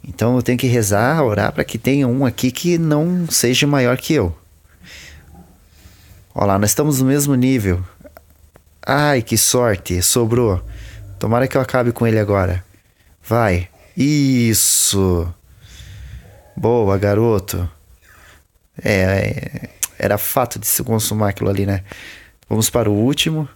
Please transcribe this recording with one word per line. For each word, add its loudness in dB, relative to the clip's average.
Então 0
eu 2
tenho 0
que -2
rezar, 2
orar 2
pra -2
que -6
tenha 2
um 0
aqui -2
que -2
não 0
seja 2
maior 2
que -4
eu. 2
Ó 2
lá, 4
nós 2
estamos 0
no 2
mesmo 2
nível. 2
Ai, 2
que -2
sorte, 0
sobrou. 2
Tomara 0
que -4
eu 2
acabe 0
com 0
ele 2
agora. 0
Vai. 0
Isso. 2
Boa, 2
garoto. 0
É, 0
é, -2
era 0
fato -2
de -10
se -2
consumar -2
aquilo -4
ali, 0
né? -2
Vamos -2
para 0
o 0
último. 0